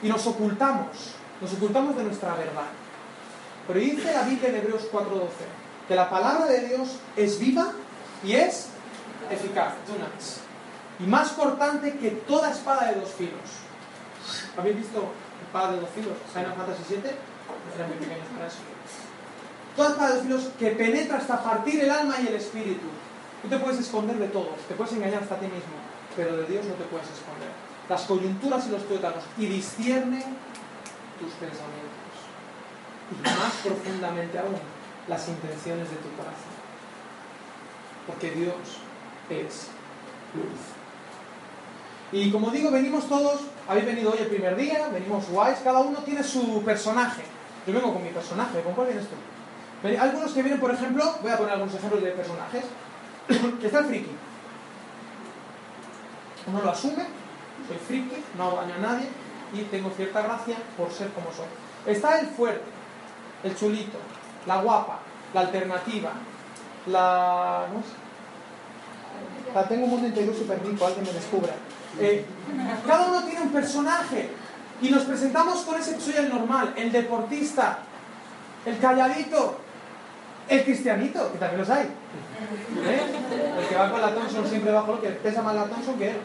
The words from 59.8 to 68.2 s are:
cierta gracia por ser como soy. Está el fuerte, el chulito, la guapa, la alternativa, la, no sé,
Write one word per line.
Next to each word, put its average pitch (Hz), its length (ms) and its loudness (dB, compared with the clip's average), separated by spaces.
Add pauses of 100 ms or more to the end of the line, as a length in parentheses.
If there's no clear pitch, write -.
cierta 190 320 -2
gracia 226 340 -2 (200)
por 175 160 -2
ser 202 180 -4
como 165 220 -6
soy. - 140 -8 (400)
Está 294 340 6
el 277 60 2
fuerte, 226 380 0 (800)
el 190 140 -2
chulito, 208 420 0 (480)
la 185 140 4
guapa, 214 380 4 (340)
la 190 80 4
alternativa, 185 720 0 (720)
la, 180 840 6
no 214 80 -2
sé, - 240 -10 (1500)